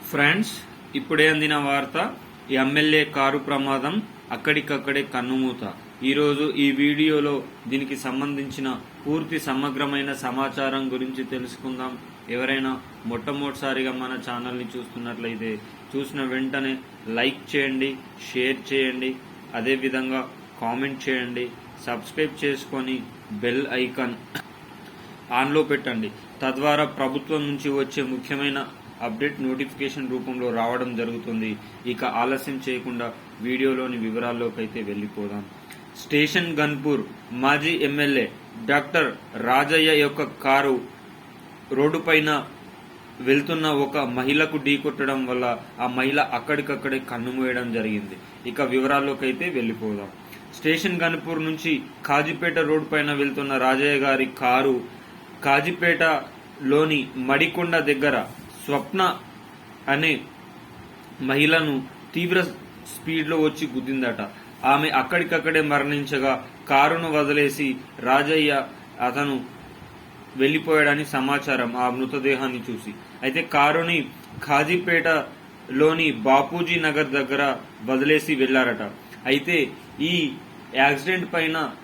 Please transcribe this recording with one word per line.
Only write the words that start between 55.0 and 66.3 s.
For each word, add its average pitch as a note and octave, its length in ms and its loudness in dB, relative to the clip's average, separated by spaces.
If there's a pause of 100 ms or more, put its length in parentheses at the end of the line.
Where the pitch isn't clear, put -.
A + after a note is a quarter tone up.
కాజీపేటలోని D#3 1500 2 (300)
మడికొండ E3 460 2 (140)
దగ్గర C#3 260 2 (480)
స్వప్న C#3+ 380 0 (880)
అనే D3+ 200 4 (1160)
మహిళను D3 440 4 (400)
తీవ్ర F3 240 2 (540)
స్పీడ్లో D#3+ 440 -2 (100)
వచ్చి D3+ 180 -2 (100)
గుద్దిందట. B2+ 460 -2 (520)
ఆమె D3+ 160 4 (120)
అక్కడికక్కడే D#3+ 640 2 (100)
మరణించగా, C#3+ 600 2 (380)